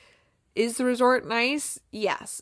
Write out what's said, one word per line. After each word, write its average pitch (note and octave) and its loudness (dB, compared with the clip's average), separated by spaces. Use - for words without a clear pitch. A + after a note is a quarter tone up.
is A#3 0
the B3+ 0
resort B3 2
nice? B3 -2
Yes, G3 -4